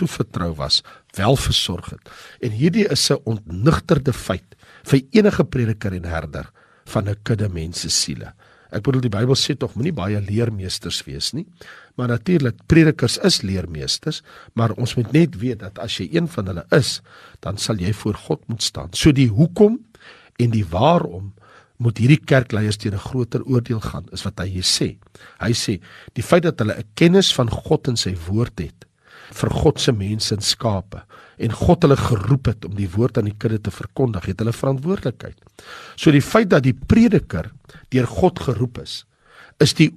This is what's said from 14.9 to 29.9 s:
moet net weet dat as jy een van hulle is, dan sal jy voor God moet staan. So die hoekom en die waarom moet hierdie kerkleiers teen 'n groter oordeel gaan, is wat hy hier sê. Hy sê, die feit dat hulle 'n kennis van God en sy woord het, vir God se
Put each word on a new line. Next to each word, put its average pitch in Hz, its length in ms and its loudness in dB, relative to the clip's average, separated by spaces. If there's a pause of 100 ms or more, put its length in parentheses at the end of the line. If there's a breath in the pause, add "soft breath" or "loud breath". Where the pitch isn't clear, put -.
moet 117 160 -2
net 156 240 4
weet 117 240 -6
dat 92 180 -14
as - 200 -8
jy 95 140 -6
een 170 160 0
van 104 180 -6
hulle 87 240 -8
is, - 300 2 (400 loud breath)
dan 101 180 -6
sal 113 180 -4
jy 92 160 -2
voor 104 220 -2
God - 340 -6
moet 117 140 -6
staan. - 300 -8
So 156 200 4
die 131 160 4
hoekom 175 580 2 (500 loud breath)
en 120 140 2
die 110 180 0
waarom 101 640 0 (480 soft breath)
moet 117 180 0
hierdie 135 240 6
kerkleiers 107 560 0
teen 101 140 -4
'n - 160 -8
groter 123 340 -4
oordeel 120 360 0
gaan, - 320 -10
is 92 120 -12
wat - 160 -8
hy 92 80 -6
hier 92 160 -6
sê. - 320 -2 (440 loud breath)
Hy 113 120 0
sê, 110 280 -2 (340 loud breath)
die 117 80 -6
feit 175 200 4
dat 165 160 -2
hulle 107 160 -2
'n - 200 -12
kennis 185 400 4
van 117 160 0
God - 380 -2
en 123 80 -2
sy 92 200 -4 (120)
woord 110 300 -2
het, - 260 -10 (460 loud breath)
vir - 200 -2
God - 300 2
se 139 120 2